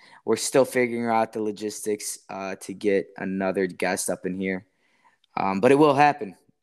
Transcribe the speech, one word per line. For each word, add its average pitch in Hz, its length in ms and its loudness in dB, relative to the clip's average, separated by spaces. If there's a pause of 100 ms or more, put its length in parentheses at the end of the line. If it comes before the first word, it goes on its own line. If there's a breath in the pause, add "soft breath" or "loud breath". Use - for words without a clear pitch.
(260 soft breath)
We're 113 100 2
still - 280 2
figuring 117 460 0
out 113 240 0
the 113 80 -4
logistics, 104 800 -6 (100)
uh, 98 320 -10
to - 120 -12
get 98 440 0
another 95 480 0
guest 90 440 -4
up 90 180 -6
in 92 120 -6
here. 95 280 -6 (680)
Um, 95 240 -2
but 123 120 6
it 139 40 8
will 147 200 4
happen. 139 400 2 (280)